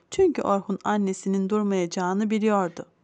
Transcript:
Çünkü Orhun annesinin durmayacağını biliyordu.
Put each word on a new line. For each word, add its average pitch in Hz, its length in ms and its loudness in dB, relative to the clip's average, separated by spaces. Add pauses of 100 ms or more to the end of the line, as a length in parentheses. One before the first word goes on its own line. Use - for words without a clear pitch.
(120)
Çünkü 381 300 2
Orhun 196 420 0
annesinin 196 680 0
durmayacağını 196 800 0
biliyordu. 202 560 0 (180)